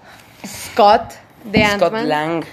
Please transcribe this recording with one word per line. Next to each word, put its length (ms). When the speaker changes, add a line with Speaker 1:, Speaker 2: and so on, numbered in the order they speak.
Speaker 1:
Scott 680
de 200
Speaker 2:
Scott 180
Speaker 1:
Ant-Man. 260
Speaker 2:
Lang. 440